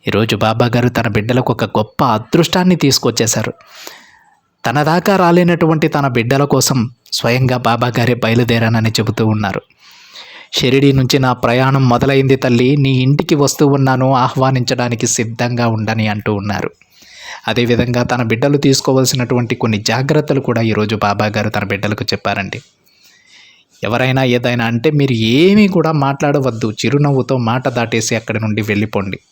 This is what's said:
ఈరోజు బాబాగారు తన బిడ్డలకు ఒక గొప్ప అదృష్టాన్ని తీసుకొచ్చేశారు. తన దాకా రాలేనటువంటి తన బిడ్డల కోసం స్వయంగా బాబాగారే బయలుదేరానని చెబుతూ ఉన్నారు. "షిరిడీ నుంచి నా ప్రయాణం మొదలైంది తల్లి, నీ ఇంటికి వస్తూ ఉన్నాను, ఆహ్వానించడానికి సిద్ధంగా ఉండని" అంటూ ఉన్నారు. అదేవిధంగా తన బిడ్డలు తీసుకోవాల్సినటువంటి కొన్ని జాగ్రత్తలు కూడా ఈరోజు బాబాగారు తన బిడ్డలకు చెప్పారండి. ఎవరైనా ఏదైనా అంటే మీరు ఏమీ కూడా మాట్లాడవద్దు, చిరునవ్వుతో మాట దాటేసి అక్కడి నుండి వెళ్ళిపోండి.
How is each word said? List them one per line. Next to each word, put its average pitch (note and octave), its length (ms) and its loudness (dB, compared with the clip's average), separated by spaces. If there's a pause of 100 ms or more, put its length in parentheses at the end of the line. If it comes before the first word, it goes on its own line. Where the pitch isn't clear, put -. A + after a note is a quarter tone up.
ఈరోజు A2+ 280 0
బాబాగారు A#2 520 0
తన A#2 200 -2
బిడ్డలకు A#2 440 -2
ఒక A#2 120 -2
గొప్ప G#2+ 400 -4
అదృష్టాన్ని E3 720 2
తీసుకొచ్చేశారు. A#2 800 -2 (1120)
తన B2+ 160 0
దాకా E3+ 340 2
రాలేనటువంటి E3+ 720 4
తన C#3+ 200 0
బిడ్డల C3 360 0
కోసం C3 460 0 (220)
స్వయంగా B2 440 0
బాబాగారే A#2 580 0
బయలుదేరానని A2+ 760 0
చెబుతూ A2 360 -2
ఉన్నారు. G#2+ 360 -2 (880)
"షిరిడీ C3+ 400 2
నుంచి C3+ 260 2
నా C3 140 2
ప్రయాణం C3 560 2
మొదలైంది C3+ 480 2
తల్లి, B2+ 400 2
నీ C3+ 220 2
ఇంటికి D3 360 2
వస్తూ C#3+ 320 2
ఉన్నాను, C3+ 480 2
ఆహ్వానించడానికి B2+ 920 0
సిద్ధంగా A#2+ 600 -2
ఉండని" A2 400 -2
అంటూ G#2+ 260 -4
ఉన్నారు. G2 360 -6 (760)
అదేవిధంగా A#2+ 540 0
తన B2 200 -2
బిడ్డలు B2 360 0
తీసుకోవాల్సినటువంటి B2+ 960 0
కొన్ని A2 240 -2
జాగ్రత్తలు C#3 640 0
కూడా A#2 200 -2
ఈరోజు G#2+ 360 0
బాబాగారు G#2 540 -2
తన G#2 140 -4
బిడ్డలకు G2 400 -4
చెప్పారండి. G2 580 -6 (1200)
ఎవరైనా C3 400 0
ఏదైనా A#2+ 400 0
అంటే A#2 260 0
మీరు C#3+ 220 0
ఏమీ D#3+ 560 4
కూడా D#3+ 240 0
మాట్లాడవద్దు, C3+ 800 0
చిరునవ్వుతో C3+ 640 0
మాట B2+ 320 -2
దాటేసి A#2 480 -2
అక్కడి A2 240 -6
నుండి G#2+ 220 -4
వెళ్ళిపోండి. G#2 580 -4 (120)